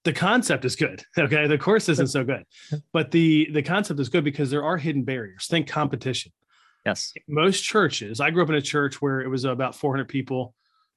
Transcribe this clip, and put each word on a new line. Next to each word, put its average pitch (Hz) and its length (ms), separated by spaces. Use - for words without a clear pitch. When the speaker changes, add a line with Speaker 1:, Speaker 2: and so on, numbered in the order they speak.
Speaker 1:
The 160 100
concept 180 520
is 123 100
good. - 360
<laughs> - 60
Okay. 151 300
The 147 100
course 208 320
isn't 135 180
so 135 160
good, 120 200
Speaker 2:
<laughs> - 260
Speaker 1:
but 151 180
the, 156 400
the 151 120
concept 180 360
is 131 100
good 170 140
because 143 260
there 143 140
are 170 140
hidden 143 260
barriers. 113 440
Think 160 200
competition. 135 640
Speaker 2:
Yes. - 280
Speaker 1:
Most 160 360
churches, 120 580
I 143 80
grew 170 140
up 151 60
in 156 60
a 147 60
church 143 400
where 135 200
it 131 80
was 131 160
about 127 300
four 139 180
hundred 131 160
people, 127 440